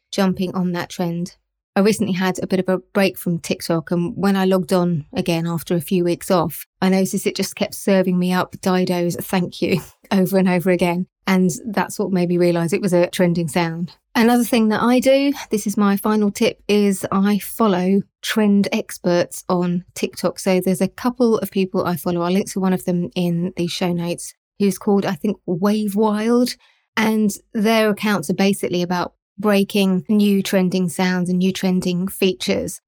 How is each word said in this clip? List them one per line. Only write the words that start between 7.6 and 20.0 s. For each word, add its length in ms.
serving 440
me 120
up 300
Dido's 560
"Thank 460
You" 180
<laughs> 160
over 240
and 140
over 200
again. 360
And 240
that's 340
what 140
made 160
me 100
realise 340
it 100
was 100
a 160
trending 400
sound. 480
Another 300
thing 240
that 140
I 180
do, 320
this 160
is 100
my 200
final 340
tip, 380
is 420
I 280
follow 640
trend 520
experts 760
on 360
TikTok. 440